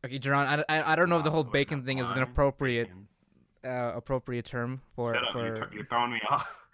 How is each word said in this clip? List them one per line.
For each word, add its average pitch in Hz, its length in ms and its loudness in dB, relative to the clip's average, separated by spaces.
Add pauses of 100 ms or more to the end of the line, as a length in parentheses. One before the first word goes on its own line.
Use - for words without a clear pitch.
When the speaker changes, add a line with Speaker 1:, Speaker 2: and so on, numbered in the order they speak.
Speaker 1:
Okay, 131 160 -6
Duran, 139 500 2
I, 156 80 4
I, 156 160 2
I - 20 6
don't 175 140 6
know 170 80 6
if 156 60 2
the 151 80 2
whole 156 120 2
Speaker 2:
Blind, 123 100 -6
Speaker 1:
bacon 143 300 2
thing 131 140 -2
is 131 100 0
an 113 60 -2
Speaker 2:
blind 127 160 0
Speaker 1:
appropriate, 127 600 2
Speaker 2:
bacon. 95 180 -18 (580)
Speaker 1:
uh, 123 300 -4
appropriate 120 500 -4
term 127 360 -6 (140)
for, 120 200 -2
Speaker 2:
Shut 123 80 2
up, 117 100 -4
Speaker 1:
for 117 140 -4
Speaker 2:
you're, 113 80 -6
t-, 110 200 -8
you're 104 100 -10
throwing 120 280 0
me 113 120 -4
<laughs> 107 40 -2
off. 131 180 0 (260)